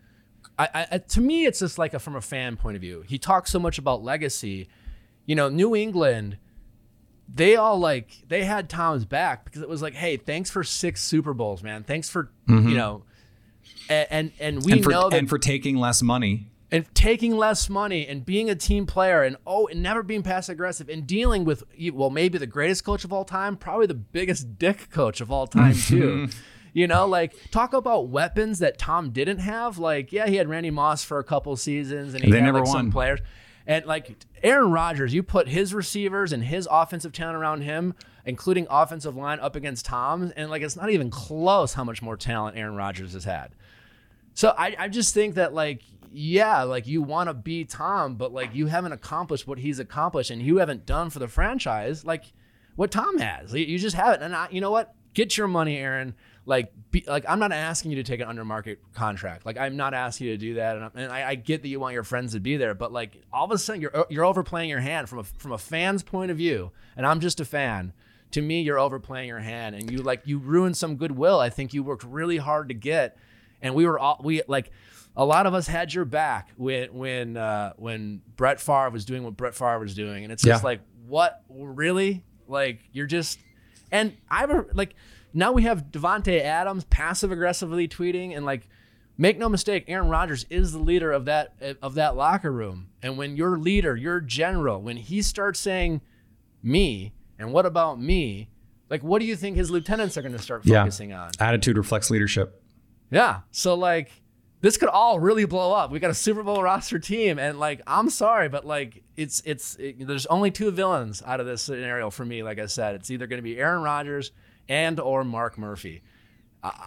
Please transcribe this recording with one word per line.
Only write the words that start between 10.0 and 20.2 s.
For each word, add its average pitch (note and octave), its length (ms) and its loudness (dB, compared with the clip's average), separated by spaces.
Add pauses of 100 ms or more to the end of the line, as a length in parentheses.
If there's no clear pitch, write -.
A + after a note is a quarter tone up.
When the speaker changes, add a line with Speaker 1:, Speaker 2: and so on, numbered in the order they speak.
Speaker 1:
thanks D#3 340 -6
for F#3 140 -2
six - 380 -4
Super D3+ 320 0
Bowls, G#2 280 -4
man. G#2+ 200 -10
Thanks D3+ 260 -6
for, D#3+ 220 -4 (180)
Speaker 2:
Mm-hmm. A2+ 200 8
Speaker 1:
you A#2 80 4
know," G#2+ 260 -2 (880)
a-, D3+ 220 0
and, D#3 260 -2
and D3 260 -4
we F#3+ 80 6
Speaker 2:
And G#3+ 120 8
for, D3 60 6
Speaker 1:
know F#3 200 4
that B3 80 4
Speaker 2:
and C#3 100 2
for D3 100 0
taking C#3 380 2
less A#2+ 260 2
money. A#2 440 2 (240)
Speaker 1:
and E3 240 0
taking A3+ 420 6
less G#3+ 320 2
money G3 380 -2
and C#3 180 -8
being G#3 240 0
a G3+ 60 2
team G3 320 2
player F#3 380 4
and, C3 120 0 (100)
oh, G3+ 200 2
and E3+ 160 -4
never G#3+ 220 0
being G#3 180 -2